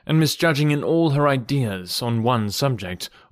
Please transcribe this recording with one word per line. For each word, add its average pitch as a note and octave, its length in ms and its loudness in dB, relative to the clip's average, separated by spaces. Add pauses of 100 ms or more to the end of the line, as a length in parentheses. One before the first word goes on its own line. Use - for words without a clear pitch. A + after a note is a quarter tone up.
and D#3 140 2
misjudging D3+ 500 2
in D3 140 -2
all D#3+ 260 2
her D3 160 2
ideas A#2+ 760 -2
on A#2 220 -2
one A2+ 280 2
subject, G2+ 600 -4 (220)